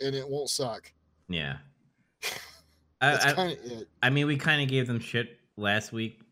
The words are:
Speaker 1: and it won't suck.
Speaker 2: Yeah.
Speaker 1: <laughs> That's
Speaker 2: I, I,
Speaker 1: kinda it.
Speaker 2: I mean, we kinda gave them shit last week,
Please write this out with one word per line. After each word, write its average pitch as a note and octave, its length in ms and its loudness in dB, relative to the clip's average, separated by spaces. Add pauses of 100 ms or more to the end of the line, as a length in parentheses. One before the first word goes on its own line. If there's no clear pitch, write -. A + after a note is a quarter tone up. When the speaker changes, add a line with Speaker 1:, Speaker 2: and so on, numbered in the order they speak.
Speaker 1:
and C3+ 100 -2
it C3+ 140 -6
won't C#3 220 -2
suck. A#2 420 -4 (360)
Speaker 2:
Yeah. D2 280 -4 (640)
Speaker 1:
<laughs> - 800 -14
That's C#3+ 240 4
Speaker 2:
I, C#3+ 60 6
I, D3+ 40 2
Speaker 1:
kinda C#3+ 460 -2
it. G#2 80 -14 (140)
Speaker 2:
I B2 80 4
mean, C#3+ 160 4
we D3+ 100 2
kinda D3 300 2
gave C3 200 0
them A#2+ 140 -2
shit - 380 -4 (180)
last G#2 360 0
week, A2+ 280 -6 (120)